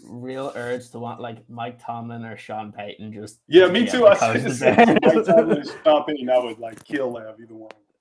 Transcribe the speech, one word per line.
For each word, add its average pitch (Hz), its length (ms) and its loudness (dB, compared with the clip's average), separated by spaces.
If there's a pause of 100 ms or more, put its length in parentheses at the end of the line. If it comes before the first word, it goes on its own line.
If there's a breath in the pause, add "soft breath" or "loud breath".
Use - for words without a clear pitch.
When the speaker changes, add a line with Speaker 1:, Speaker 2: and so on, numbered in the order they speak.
Speaker 1:
real 131 500 -10
urge 120 360 -8
to 117 80 -14
want, 117 220 -10
like, 117 280 -14
Mike 120 340 -12
Tomlin 117 420 -12
or 110 120 -14
Sean 107 340 -12
Payton 104 420 -14
just 104 340 -16
Speaker 2:
Yeah, 175 200 6
Speaker 1:
to 165 60 0
Speaker 2:
me 233 100 2
Speaker 1:
be 226 80 -4
Speaker 2:
too. 247 160 4
Speaker 1:
on 202 140 6
Speaker 2:
I 117 160 0
Speaker 1:
the 127 140 -2
Speaker 2:
said 127 260 0
Speaker 1:
coast 233 100 8
Speaker 2:
the - 60 8
Speaker 1:
of - 60 4
Speaker 2:
same - 0 -
thing. - 40 -
Mike - 100 4
Speaker 1:
Bears. - 140 0
<laughs> - 0 -
Speaker 2:
Tomlin - 300 4
and - 120 -10 (140)
Sean 151 220 4
Payton, 139 240 -6
I 127 100 4
would, 117 200 -8
like, 113 260 -16
kill 131 280 -6
to 117 60 -12
have 110 220 -18
either 113 140 -20
one. 110 160 -20 (300)